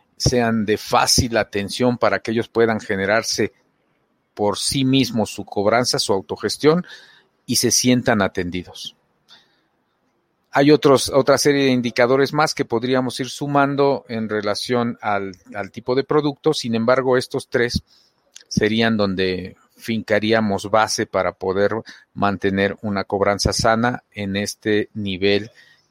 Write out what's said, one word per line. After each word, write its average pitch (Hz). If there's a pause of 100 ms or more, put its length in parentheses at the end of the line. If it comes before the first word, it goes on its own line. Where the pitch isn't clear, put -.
(160)
sean 113
de 104
fácil -
atención 107
para 98
que -
ellos 110
puedan 113
generarse 104 (800)
por 101
sí -
mismos 127
su -
cobranza, 113
su -
autogestión 113 (640)
y 123
se 123
sientan 120
atendidos. 90 (1500)
Hay 143
otros, 143
otra 135
serie 143
de 131
indicadores 123
más 151
que 139
podríamos 123
ir 127
sumando 139
en 113
relación 107
al, 98 (160)
al 101
tipo 120
de 131
producto. 151
Sin 117
embargo, 127
estos 123
tres 120 (640)
serían 113
donde 92 (180)
fincaríamos 107
base 107
para 90
poder 98 (400)
mantener 98
una 101
cobranza 98
sana 117
en 98
este 104
nivel 101 (400)